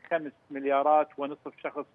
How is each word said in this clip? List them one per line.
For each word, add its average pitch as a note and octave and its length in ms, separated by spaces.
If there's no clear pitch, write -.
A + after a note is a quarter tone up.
خمس D#3 200
مليارات C#3 560
ونصف C#3 360
شخص C#3+ 320